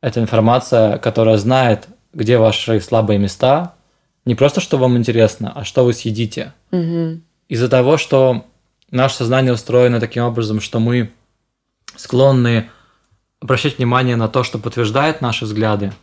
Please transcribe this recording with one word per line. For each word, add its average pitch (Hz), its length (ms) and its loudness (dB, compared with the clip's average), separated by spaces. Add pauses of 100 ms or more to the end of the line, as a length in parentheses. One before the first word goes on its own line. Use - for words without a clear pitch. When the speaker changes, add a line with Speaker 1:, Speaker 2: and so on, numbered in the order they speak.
Speaker 1:
Это 117 200 -4
информация, 113 760 2
которая 110 400 2
знает, 120 500 0 (260)
где 120 240 0
ваши 110 420 2
слабые 107 380 0
места, 135 560 0 (500)
не 117 120 -2
просто, 143 240 2
что 151 180 -4
вам 127 180 2
интересно, 113 580 0
а 110 100 -12
что 131 200 0
вы 120 80 2
съедите. 110 600 -6 (180)
Speaker 2:
Мгм. 165 520 -4 (260)
Speaker 1:
Из-за 120 200 -2
того, 131 280 4
что 131 480 0 (480)
наше 131 240 0
сознание 127 360 0
устроено 120 460 2
таким 117 240 -4
образом, 113 380 -2
что - 180 -6
мы 117 320 0 (840)
склонны 123 760 2 (720)
обращать - 360 -2
внимание 123 380 0
на 113 120 0
то, 127 160 0
что - 140 -8
подтверждает 120 640 -2
наши 117 240 -4
взгляды 104 460 -2 (100)